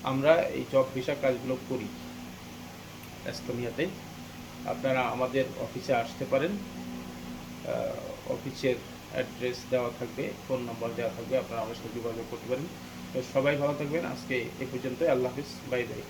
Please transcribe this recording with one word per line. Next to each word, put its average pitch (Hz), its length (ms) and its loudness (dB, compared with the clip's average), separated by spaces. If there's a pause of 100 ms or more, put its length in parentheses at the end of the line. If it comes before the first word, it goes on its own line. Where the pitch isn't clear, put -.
আমরা 139 380 8
এই 131 300 0
জব 135 220 8
ভিসা 135 280 0
কাজগুলো 127 360 2 (120)
করি 123 180 0 (1400)
এস্তোনিয়াতে। 123 580 -2 (800)
আপনারা 127 360 2
আমাদের 123 440 4 (120)
অফিসে 123 360 0
আসতে - 380 2
পারেন, 139 200 4
আহ, - 1800 -4
অফিসের 127 440 2 (360)
অ্যাড্রেস 123 440 0 (140)
দেওয়া 123 200 4 (100)
থাকবে, 127 300 -2 (180)
ফোন 127 140 0
নাম্বার 117 340 -2
দেওয়া 117 200 0
থাকবে, 120 220 0
আপনারা 117 240 0
আমাদের 113 140 -2
সাথে 120 240 -6
যোগাযোগ 117 320 -2
করতে 117 180 -8
পারেন। 135 180 0 (460)
তো 127 80 0 (120)
সবাই 139 220 6
ভালো 143 220 4
থাকবেন, 156 280 0
আজকে 127 320 -2
এ 120 340 -2
পর্যন্তই, 127 360 0
আল্লাহ 127 240 6
হাফিজ, 131 400 -6
বাই 123 120 2
বাই। 117 260 -4